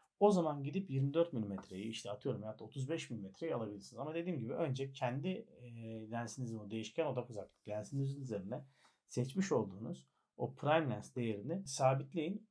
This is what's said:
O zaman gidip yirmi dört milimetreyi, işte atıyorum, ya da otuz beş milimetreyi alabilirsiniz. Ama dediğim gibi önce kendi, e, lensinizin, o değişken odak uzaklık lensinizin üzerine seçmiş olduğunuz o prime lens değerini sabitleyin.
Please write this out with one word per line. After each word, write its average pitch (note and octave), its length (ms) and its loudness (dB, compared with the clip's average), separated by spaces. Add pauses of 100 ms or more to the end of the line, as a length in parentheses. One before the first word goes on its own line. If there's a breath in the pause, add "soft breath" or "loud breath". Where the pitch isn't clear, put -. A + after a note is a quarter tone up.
(200 soft breath)
O G#3 120 10
zaman D#3 320 4
gidip C#3 260 -2
yirmi C3+ 240 4
dört E3+ 200 4
milimetreyi, G2 520 -2
işte A2 260 -6
atıyorum, G#2 320 -2
ya G#2+ 160 -6
da - 40 -12
otuz C3 260 -4
beş D#3+ 200 -2
milimetreyi A#2 460 -4
alabilirsiniz. G#2 440 -6
Ama D3+ 160 -4
dediğim E3+ 240 -2
gibi A2+ 140 -2
önce C3+ 380 0
kendi, C3+ 360 0
e, A2+ 840 -6
lensinizin, A2+ 480 -4
o G#2 120 -10
değişken A2+ 340 0
odak B2+ 240 -2
uzaklık G2+ 380 -10
lensinizin C3+ 540 -2
üzerine A2+ 440 -4 (420 soft breath)
seçmiş C3+ 440 0
olduğunuz A2 560 0 (300)
o B2+ 180 -2
prime D3+ 340 4
lens G#2 260 -4
değerini B2 520 -2
sabitleyin. C#3+ 840 2